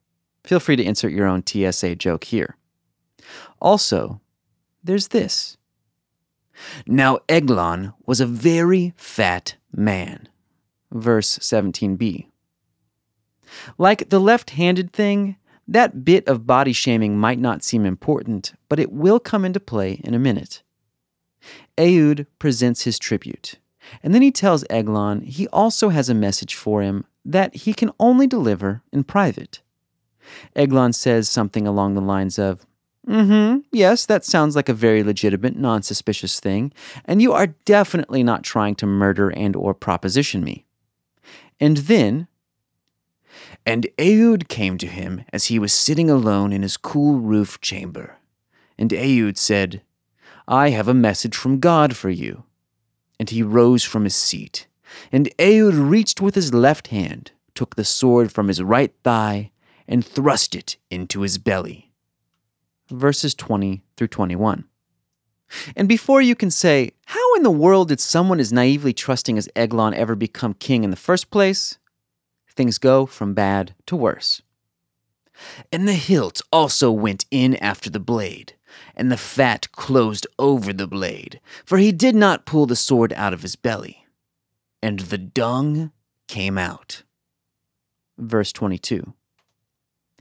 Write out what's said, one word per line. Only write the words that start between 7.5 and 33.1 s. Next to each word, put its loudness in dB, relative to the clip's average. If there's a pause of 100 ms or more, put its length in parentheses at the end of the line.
was 0
a 2
very 0
fat -4 (180)
man." -4 (640)
Verse -2
seventeen -2
B. -6 (1500)
Like 2
the 4
left-handed 0
thing, -2 (300)
that 0
bit 4
of -2
body 4
shaming 0
might 0
not -4
seem 0
important, -4 (160)
but -2
it -4
will 2
come -2
into -4
play -4
in -6
a 0
minute. -2 (1160)
Ehud 4 (120)
presents 0
his -4
tribute, -8 (460)
and 2
then 6
he 6
tells 0
Eglon -2
he -8
also 0
has 2
a 2
message -2
for -2
him -4 (200)
that -2
he -4
can -2
only 4
deliver -2 (100)
in -2
private. -2 (920)
Eglon 4
says 0
something -2
along 0
the -2
lines -2
of, -4 (420)
"Mm-hmm, 4 (120)